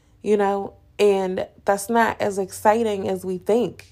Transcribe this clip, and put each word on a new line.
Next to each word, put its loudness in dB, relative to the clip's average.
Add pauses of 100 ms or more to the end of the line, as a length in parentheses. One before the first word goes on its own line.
(220)
you 2
know? -2 (240)
And 2 (180)
that's 0
not 0
as -2
exciting 0
as -4
we -4
think. -2